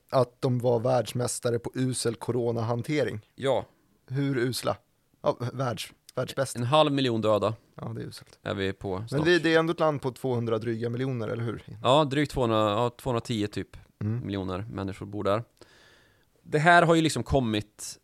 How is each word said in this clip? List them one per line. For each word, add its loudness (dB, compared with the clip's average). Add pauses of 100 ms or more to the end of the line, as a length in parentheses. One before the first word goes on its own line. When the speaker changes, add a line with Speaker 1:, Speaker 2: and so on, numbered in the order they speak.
Speaker 1:
att 0
de 2
var 2
världsmästare -2
på -10
usel -2
coronahantering. -2 (160)
Speaker 2:
Ja. -2 (420)
Speaker 1:
Hur -2
usla? -2 (440)
Ja, 0 (160)
världs-, -6 (240)
världsbäst. -4
Speaker 2:
En -4
halv 4
miljon 0
döda 2 (220)
Speaker 1:
Ja, -12 (100)
det -10
är -10
uselt. -18
Speaker 2:
är -4
vi -2
på -6
Speaker 1:
Men -8
Speaker 2:
snart. 0
Speaker 1:
vi, 4
det 0
är 6
ändå 0
ett -8
land 0
på -4
tvåhundra -2
dryga -4
miljoner, -4
eller -4
hur? -6 (200)
Speaker 2:
Ja, 6
drygt 0
tvåhundra, 0 (120)
ja, 0
tvåhundratio -4
typ -8 (220)
Speaker 1:
Mm. -4
Speaker 2:
miljoner -4
människor -8
bor -8
där. 0 (1000)
Det 0
här 8
har 6
ju 4
liksom 0
kommit -2